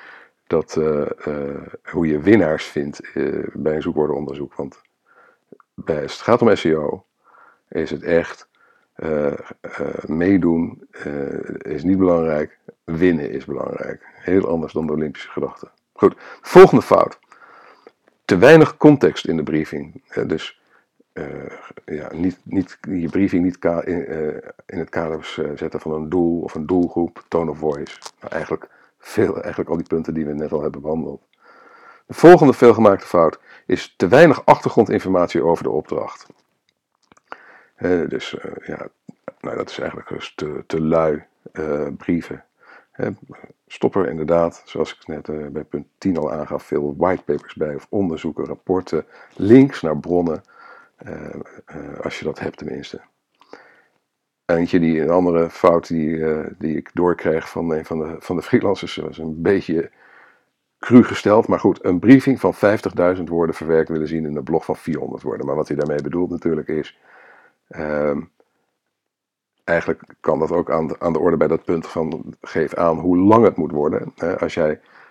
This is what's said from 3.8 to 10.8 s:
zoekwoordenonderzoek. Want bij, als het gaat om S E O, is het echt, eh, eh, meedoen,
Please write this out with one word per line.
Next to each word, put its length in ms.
zoekwoordenonderzoek. 720
Want 260
bij, 280
als 100
het 100
gaat 200
om 140
S 80
E 100
O, 300
is 220
het 120
echt, 460
eh, 380
eh, 60
meedoen, 840